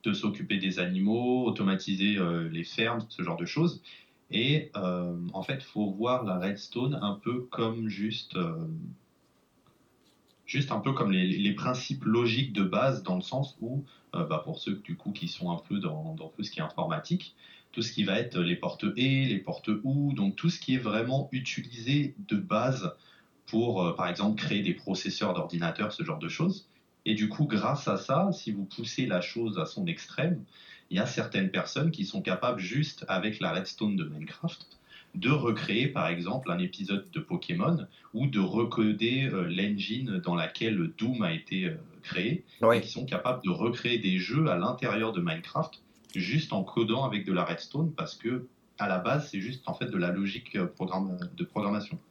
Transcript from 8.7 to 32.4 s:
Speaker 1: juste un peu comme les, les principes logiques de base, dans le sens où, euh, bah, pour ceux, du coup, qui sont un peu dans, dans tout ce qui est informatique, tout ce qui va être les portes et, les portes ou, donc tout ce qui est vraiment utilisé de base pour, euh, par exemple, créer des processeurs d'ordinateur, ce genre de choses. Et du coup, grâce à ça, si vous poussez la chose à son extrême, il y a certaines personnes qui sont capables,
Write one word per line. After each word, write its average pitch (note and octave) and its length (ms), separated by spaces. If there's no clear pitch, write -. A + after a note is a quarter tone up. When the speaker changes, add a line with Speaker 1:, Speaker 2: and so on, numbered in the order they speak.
Speaker 1:
juste C#3 280
un A2 80
peu - 100
comme G#2 220
les, F#2 120
les G2 280
principes - 500
logiques A#2 480
de G2+ 120
base, G#2 400
dans F#2 120
le F#2 60
sens - 400
où, C3 240
euh, E2+ 100
bah, - 180
pour D#2 160
ceux, - 240
du E2 140
coup, G2+ 160
qui E2+ 160
sont F2 200
un E2+ 200
peu G2+ 100
dans, D#2+ 360
dans D#2 120
tout - 160
ce - 80
qui - 80
est D#2 40
informatique, - 760
tout - 100
ce - 120
qui G#2 100
va F#2+ 160
être - 180
les F2 200
portes - 260
et, C3+ 260
les A2+ 140
portes - 320
ou, C#3+ 280
donc G2 220
tout E3 140
ce - 100
qui C3 160
est - 20
vraiment B2+ 540
utilisé C3 840
de G#2+ 80
base G#2+ 580
pour, A2+ 360
euh, E2+ 140
par F2+ 140
exemple, G#2 320
créer G#2 200
des F#2 120
processeurs F#2+ 640
d'ordinateur, E2+ 580
ce E2+ 100
genre D#2 160
de - 80
choses. - 400
Et A2 80
du G#2+ 160
coup, D3 160
grâce A#2 420
à G2+ 80
ça, D#3+ 380
si - 180
vous G2 140
poussez A#2+ 400
la F2+ 160
chose A2 360
à D#2+ 80
son F#2+ 220
extrême, C#3+ 560
il F2+ 60
y G2+ 60
a - 40
certaines G2 460
personnes C#3+ 400
qui G2 140
sont G2 160
capables, F#2 400